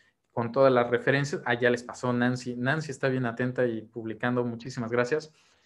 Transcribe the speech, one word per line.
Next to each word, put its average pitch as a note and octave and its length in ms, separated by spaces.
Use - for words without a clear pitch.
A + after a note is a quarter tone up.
con A#2 180
todas C3+ 220
las A#2+ 180
referencias. C#3 540
Ah, A#2+ 100
ya B2 160
les A#2+ 120
pasó - 300
Nancy. B2 440
Nancy C#3+ 340
está C3+ 180
bien C3 180
atenta B2+ 400
y A2+ 160
publicando. A#2 600
Muchísimas A#2+ 460
gracias. B2 420